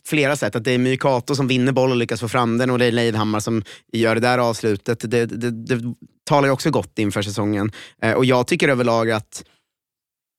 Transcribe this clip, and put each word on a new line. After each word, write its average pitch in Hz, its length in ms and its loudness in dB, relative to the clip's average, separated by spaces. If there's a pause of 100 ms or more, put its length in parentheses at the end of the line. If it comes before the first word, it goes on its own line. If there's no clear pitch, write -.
flera 147 320 0
sätt. 113 200 -2
Att 113 80 -4
det 127 80 0
är 123 60 2
Mikato 127 560 0
som 131 140 0
vinner 127 240 2
boll 131 180 4
och 127 60 2
lyckas 117 240 -2
få 120 80 -4
fram 117 300 0
den, 127 120 0
och 123 80 0
det 123 60 4
är 120 80 2
Leidhammar 110 480 0
som 113 220 -2 (300)
gör 113 220 2
det 113 60 2
där 123 180 2
avslutet. 113 600 -2 (120)
Det, 117 160 0
det, 120 240 -4
det 117 440 -4 (320)
talar 143 220 4
ju 139 40 2
också 143 180 0
gott 120 280 -4
inför 104 240 -2
säsongen. 104 480 -2 (320)
Eh, 113 100 2
och 127 120 2
jag 123 220 4
tycker 170 220 0
överlag 117 420 2
att - 340 -6 (960)